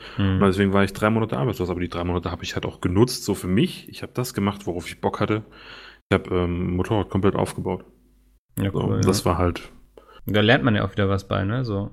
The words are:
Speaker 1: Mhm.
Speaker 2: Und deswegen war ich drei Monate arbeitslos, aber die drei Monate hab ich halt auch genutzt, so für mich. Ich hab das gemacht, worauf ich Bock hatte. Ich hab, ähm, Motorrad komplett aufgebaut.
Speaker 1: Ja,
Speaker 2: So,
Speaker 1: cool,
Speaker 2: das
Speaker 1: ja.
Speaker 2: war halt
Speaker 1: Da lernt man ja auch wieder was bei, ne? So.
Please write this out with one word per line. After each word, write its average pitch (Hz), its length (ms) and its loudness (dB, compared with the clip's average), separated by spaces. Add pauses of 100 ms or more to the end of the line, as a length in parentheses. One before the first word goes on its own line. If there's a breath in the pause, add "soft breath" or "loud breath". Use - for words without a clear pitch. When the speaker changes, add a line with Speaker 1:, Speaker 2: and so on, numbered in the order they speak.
(160 loud breath)
Speaker 1:
Mhm. 98 200 0
Speaker 2:
Und 95 60 0
deswegen 98 300 4
war 98 120 4
ich 98 100 -2
drei 107 160 2
Monate 110 260 0
arbeitslos, 107 320 -2
aber 87 120 -4
die 87 100 -4
drei 87 140 -4
Monate 87 260 -2
hab 82 120 -8
ich - 120 -10
halt 87 100 -4
auch - 160 -8
genutzt, 98 440 2
so 101 100 0
für - 140 -6
mich. 120 420 0
Ich - 120 -16
hab - 120 -14
das 123 180 -6
gemacht, 101 340 -2
worauf 87 220 -4
ich - 140 -14
Bock - 180 -2
hatte. 107 220 0 (680 loud breath)
Ich 101 40 6
hab, 92 160 0
ähm, 90 460 0
Motorrad 92 340 0
komplett 98 240 4
aufgebaut. 95 500 -2 (760)
Speaker 1:
Ja, 98 140 0
Speaker 2:
So, - 140 -4
Speaker 1:
cool, 104 160 0
Speaker 2:
das 98 180 4
Speaker 1:
ja. - 60 -4
Speaker 2:
war 87 120 2
halt 87 320 -2 (600 loud breath)
Speaker 1:
Da 104 100 2
lernt 117 240 6
man 117 100 4
ja 104 100 2
auch 98 80 -4
wieder 101 160 0
was 98 200 -2
bei, 98 160 0
ne? 120 200 -2
So. 101 280 -4